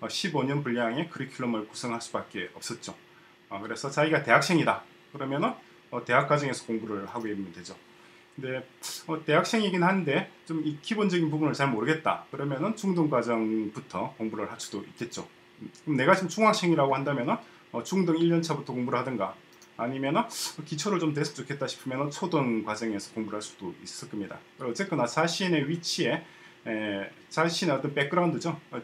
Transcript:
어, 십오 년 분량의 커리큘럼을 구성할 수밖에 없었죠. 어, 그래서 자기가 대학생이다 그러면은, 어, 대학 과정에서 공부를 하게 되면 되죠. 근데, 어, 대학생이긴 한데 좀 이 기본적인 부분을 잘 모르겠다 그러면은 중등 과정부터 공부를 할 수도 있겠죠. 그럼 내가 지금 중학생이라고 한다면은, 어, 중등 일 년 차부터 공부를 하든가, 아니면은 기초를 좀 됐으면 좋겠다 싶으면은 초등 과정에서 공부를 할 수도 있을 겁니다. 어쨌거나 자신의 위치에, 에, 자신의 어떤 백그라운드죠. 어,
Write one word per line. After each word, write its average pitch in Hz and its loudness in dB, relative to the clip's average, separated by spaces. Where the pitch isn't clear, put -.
어, 113 -6
십오 147 0
년 143 0
분량의 120 0
커리큘럼을 120 -4
구성할 117 -6
수밖에 - -8
없었죠. - -10
어, 98 -8
그래서 113 -6
자기가 151 4
대학생이다 143 4
그러면은, 143 -2
어, 120 -6
대학 135 4
과정에서 147 2
공부를 107 -4
하게 110 -6
되면 98 -6
되죠. 90 -14
근데, 131 -6
어, 156 -4
대학생이긴 180 4
한데 180 4
좀 160 -2
이 151 -2
기본적인 196 2
부분을 151 2
잘 139 2
모르겠다 120 0
그러면은 139 -2
중등 170 2
과정부터 113 0
공부를 107 -4
할 98 -12
수도 - -8
있겠죠. - -8
그럼 151 0
내가 143 6
지금 185 2
중학생이라고 170 4
한다면은, 139 0
어, 117 -4
중등 175 2
일 170 6
년 170 4
차부터 151 -4
공부를 123 0
하든가, 120 -2
아니면은 135 0
기초를 175 0
좀 156 0
됐으면 147 -2
좋겠다 135 -6
싶으면은 131 -4
초등 135 0
과정에서 107 -4
공부를 107 -4
할 107 -6
수도 92 -10
있을 - -14
겁니다. 98 -8
어쨌거나 131 -2
자신의 160 2
위치에, 165 -2
에, 107 -4
자신의 165 2
어떤 143 -4
백그라운드죠. 156 0
어, 123 -6